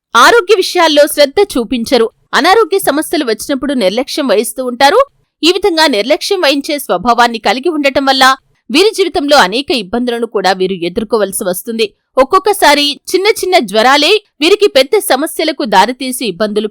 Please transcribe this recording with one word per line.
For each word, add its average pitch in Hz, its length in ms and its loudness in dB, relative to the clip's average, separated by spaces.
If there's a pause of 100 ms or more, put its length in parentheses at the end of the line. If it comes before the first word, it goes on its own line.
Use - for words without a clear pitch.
(140)
ఆరోగ్య 359 460 4
విషయాల్లో 320 420 2 (100)
శ్రద్ధ 285 280 0 (120)
చూపించరు. 226 540 -2 (320)
అనారోగ్య 381 480 2
సమస్యలు 302 440 -2
వచ్చినప్పుడు 277 420 -4 (100)
నిర్లక్ష్యం 247 500 -2
వహిస్తూ 226 380 -2
ఉంటారు. 277 280 2 (440)
ఈ 311 140 2
విధంగా 349 280 0 (100)
నిర్లక్ష్యం 294 500 -2
వహించే 277 300 0 (100)
స్వభావాన్ని 233 640 0
కలిగి 254 300 -2
ఉండటం 277 340 -2
వల్ల 262 140 2 (500)
వీరి 392 240 4
జీవితంలో 311 380 0 (100)
అనేక 233 240 -4 (120)
ఇబ్బందులను 233 520 -4
కూడా 185 160 0 (100)
వీరు 190 160 -2 (120)
ఎదుర్కోవలసి 208 600 -4
వస్తుంది. 226 380 -4 (360)
ఒక్కొక్కసారి 294 640 2 (240)
చిన్న 381 180 0 (120)
చిన్న 370 160 0 (140)
జ్వరాలే 269 420 2 (300)
వీరికి 392 340 4
పెద్ద 277 240 2 (100)
సమస్యలకు 311 540 -2 (100)
దారితీసి 247 580 0
ఇబ్బందులు 214 380 -4